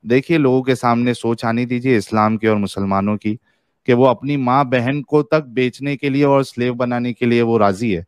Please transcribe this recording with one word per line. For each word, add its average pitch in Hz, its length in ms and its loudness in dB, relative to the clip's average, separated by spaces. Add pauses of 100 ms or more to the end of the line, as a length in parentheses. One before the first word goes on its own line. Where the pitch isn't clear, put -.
देखिए, 135 320 2
लोगों 131 240 2
के 127 120 0
सामने 120 400 0
सोच 117 300 -4
आनी 120 220 -2
दीजिए 123 300 0
इस्लाम 107 400 0
की 110 100 -2
और 107 100 2
मुसलमानों 98 600 -2
की, 107 220 -4 (480)
कि 127 60 2
वो 123 120 4
अपनी 135 320 0
माँ 131 320 0
बहन 127 340 -2
को 147 200 0
तक 156 220 -2
बेचने 127 520 -4
के 143 140 -4
लिए 143 140 2
और 139 200 2
slave 123 300 -4
बनाने 123 380 -2
के 123 140 -4
लिए 120 160 4
वो 113 160 2
राजी 101 340 0
है 85 160 -4